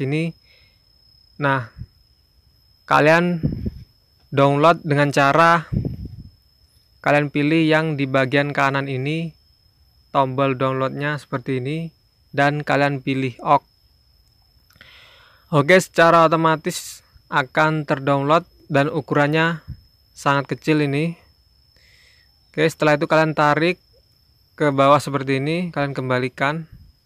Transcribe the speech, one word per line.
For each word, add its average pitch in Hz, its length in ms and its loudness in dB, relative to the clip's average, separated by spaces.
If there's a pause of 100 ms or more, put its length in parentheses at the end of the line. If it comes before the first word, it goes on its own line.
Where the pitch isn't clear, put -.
ini. 156 240 -4 (1120)
Nah, 135 320 -2 (1120)
kalian 160 560 2 (880)
download 143 560 2
dengan 143 240 0
cara 156 560 4 (1300)
kalian 143 340 0
pilih 151 320 0
yang 156 320 2
di 135 80 -4
bagian 135 480 0
kanan 139 400 -2
ini, 151 400 -6 (800)
tombol 135 480 -2
downloadnya 135 560 -4
seperti 131 480 -8
ini, 160 320 -8 (400)
dan 143 320 0
kalian 143 320 0
pilih 135 400 -4
OK. 147 240 2 (1900)
Oke, 151 240 4
secara 165 480 4
otomatis 160 800 -2 (240)
akan 156 560 0
terdownload 139 560 0 (240)
dan 143 240 0
ukurannya 160 720 0 (480)
sangat 139 400 -2
kecil 151 320 0
ini. 147 320 -4 (1400)
Oke, 156 160 0
setelah 151 320 0
itu 160 80 -2
kalian 156 240 2
tarik 151 480 0 (800)
ke 151 160 0
bawah 139 240 6
seperti 135 400 -4
ini, 165 320 -4
kalian 143 240 -4
kembalikan. 135 720 -4 (380)